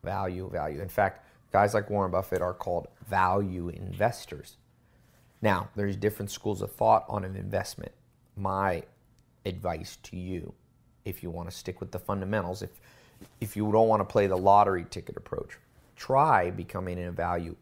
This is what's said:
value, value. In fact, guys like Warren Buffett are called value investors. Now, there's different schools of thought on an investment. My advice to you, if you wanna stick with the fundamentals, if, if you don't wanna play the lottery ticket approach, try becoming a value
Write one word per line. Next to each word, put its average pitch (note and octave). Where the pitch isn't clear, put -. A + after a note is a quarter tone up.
value, F#2
value. D#2
In F#2+
fact, -
guys G#2
like G#2
Warren G2
Buffett F#2
are F2+
called F2
value F#2
investors. F#2
Now, G2
there's G2+
different G2+
schools G2+
of G2
thought A2
on G2+
an F#2+
investment. -
My F#2+
advice F2+
to -
you, F2+
if -
you F2
wanna E2+
stick -
with F#2+
the G#2+
fundamentals, F#2+
if, -
if G#2+
you G#2+
don't A2
wanna G#2+
play G2+
the F#2
lottery G2
ticket -
approach, -
try C3
becoming F2+
a F2
value F2